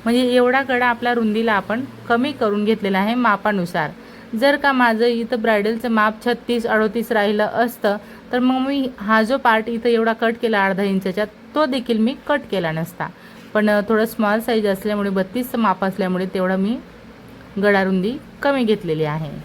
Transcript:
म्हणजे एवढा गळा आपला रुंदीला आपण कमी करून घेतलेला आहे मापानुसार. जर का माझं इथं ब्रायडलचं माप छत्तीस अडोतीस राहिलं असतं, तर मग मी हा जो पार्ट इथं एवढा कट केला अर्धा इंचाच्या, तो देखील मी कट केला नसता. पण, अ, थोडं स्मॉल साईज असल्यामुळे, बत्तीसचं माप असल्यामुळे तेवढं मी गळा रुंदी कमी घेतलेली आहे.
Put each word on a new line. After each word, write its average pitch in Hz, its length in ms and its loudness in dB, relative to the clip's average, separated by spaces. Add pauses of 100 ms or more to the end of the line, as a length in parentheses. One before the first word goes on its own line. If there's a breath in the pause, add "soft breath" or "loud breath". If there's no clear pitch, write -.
म्हणजे 240 180 2
एवढा 247 400 4
गळा 254 240 0
आपला 240 280 0
रुंदीला 226 400 2
आपण 202 280 -2 (280)
कमी 247 220 2
करून 208 340 0
घेतलेला 202 340 0
आहे 214 160 0
मापानुसार. 202 760 0 (460 loud breath)
जर 277 200 4
का 285 160 0
माझं 240 340 2
इथं 233 360 -2
ब्रायडलचं 226 480 0
माप 220 360 0
छत्तीस 240 400 -2
अडोतीस 220 460 0
राहिलं 214 340 2
असतं, 226 520 -2 (340 loud breath)
तर 247 80 0
मग 262 280 0
मी 269 300 -2
हा 220 240 2
जो 226 160 2
पार्ट 226 320 2
इथं 233 200 0
एवढा 226 240 2
कट 226 280 0
केला 214 240 2
अर्धा 190 180 0
इंचाच्या, 196 420 -2
तो - 400 -4
देखील 254 320 -2
मी 220 180 0 (120)
कट 294 120 2 (120)
केला 175 200 -2
नसता. 160 360 -6 (460 loud breath)
पण, 214 160 4
अ, 208 200 4
थोडं 220 160 2
स्मॉल 220 340 -2
साईज 226 280 0
असल्यामुळे, 202 420 -2
बत्तीसचं 196 480 -4
माप 202 280 2
असल्यामुळे 185 480 -2
तेवढं 185 220 0
मी 202 220 -2 (840)
गळा 202 220 4
रुंदी 190 340 0 (240)
कमी 277 220 2
घेतलेली 180 400 0
आहे. 151 280 -4 (140)